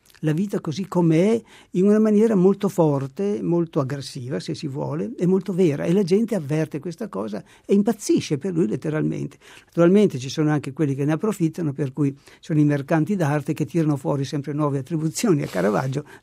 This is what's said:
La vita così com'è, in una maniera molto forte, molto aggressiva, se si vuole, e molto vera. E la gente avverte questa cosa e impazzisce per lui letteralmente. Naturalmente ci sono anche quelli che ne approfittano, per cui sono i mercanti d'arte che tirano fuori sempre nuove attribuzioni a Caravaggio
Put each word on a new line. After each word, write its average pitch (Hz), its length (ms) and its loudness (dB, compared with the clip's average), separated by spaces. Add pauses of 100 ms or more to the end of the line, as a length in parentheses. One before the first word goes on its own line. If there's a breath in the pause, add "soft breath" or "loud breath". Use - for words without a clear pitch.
(200)
La 151 120 -2
vita 196 280 -2
così 170 280 -8
com'è, 175 520 2 (320 loud breath)
in 185 140 2
una 208 140 6
maniera 220 360 4
molto 196 320 4
forte, 165 760 -2
molto 170 360 0
aggressiva, 135 600 -6
se 160 160 -8
si - 100 -10
vuole, 147 520 -6
e 180 100 0
molto 190 260 0
vera. 170 300 2
E 170 100 0
la 202 80 4
gente 202 320 2
avverte 156 460 -2
questa 180 300 -10
cosa 202 340 -8 (200 soft breath)
e - 120 2
impazzisce 208 640 0
per 190 140 -6
lui 170 140 2
letteralmente. 151 720 -4 (280 loud breath)
Naturalmente 180 520 4
ci 127 120 -8
sono 151 220 0
anche 147 220 -2
quelli 139 220 0
che 139 100 -2
ne 147 60 0
approfittano, 160 600 -2
per 139 200 -4
cui 139 240 0 (220 loud breath)
sono 156 200 0
i 147 60 6
mercanti 151 500 0
d'arte 151 380 0
che - 120 -4
tirano 151 320 0
fuori 143 260 -2
sempre 143 300 -6
nuove 143 260 -2
attribuzioni 156 640 -2
a - 40 -6
Caravaggio 170 560 -2 (200 loud breath)